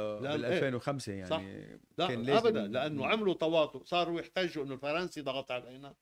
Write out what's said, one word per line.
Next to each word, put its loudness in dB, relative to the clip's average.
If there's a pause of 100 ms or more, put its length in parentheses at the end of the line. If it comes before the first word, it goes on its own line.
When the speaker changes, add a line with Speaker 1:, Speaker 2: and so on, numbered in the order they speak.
(220)
Speaker 1:
لا، -2
Speaker 2:
بال 0
Speaker 1:
إيه. 2
Speaker 2:
ألفين 2
وخمسة، -2
يعني -6
Speaker 1:
صح. -2 (560)
لا، 2
Speaker 2:
كان -2
لازم 6
Speaker 1:
أبدًا، 4
لأنه -2
Speaker 2:
مم. 0
Speaker 1:
عملوا 2
تواطؤ، 2
صاروا 0
يحتجوا -2
إنه -6
الفرنسي -4
ضغط -4
علينا -8